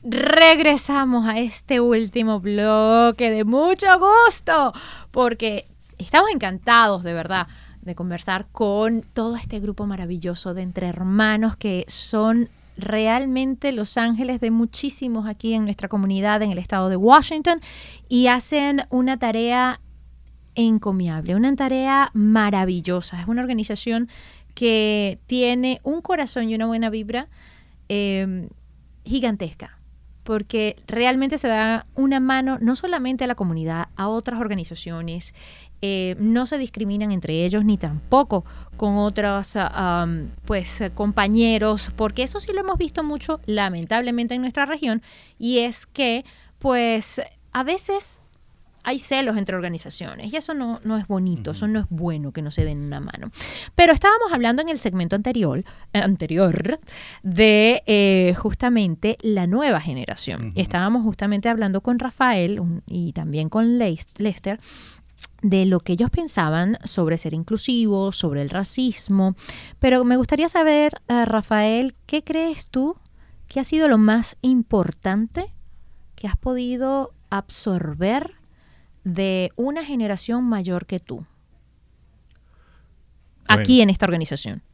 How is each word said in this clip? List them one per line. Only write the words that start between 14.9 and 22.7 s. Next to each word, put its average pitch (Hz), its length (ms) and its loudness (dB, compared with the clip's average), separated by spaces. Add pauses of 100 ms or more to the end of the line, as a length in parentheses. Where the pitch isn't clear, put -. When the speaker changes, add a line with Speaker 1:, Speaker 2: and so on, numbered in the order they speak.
Speaker 1:
aquí 226 280 -4
en 220 100 0
nuestra 202 240 -6
comunidad, 202 540 0
en 208 80 0
el 180 80 -4
estado 190 320 -2
de 185 60 0
Washington, 311 640 6 (460)
y 247 200 4
hacen 285 640 2
una 254 280 0
tarea 240 640 0 (760)
encomiable, 185 800 0
una 254 220 2
tarea 269 560 2
maravillosa. 185 1120 2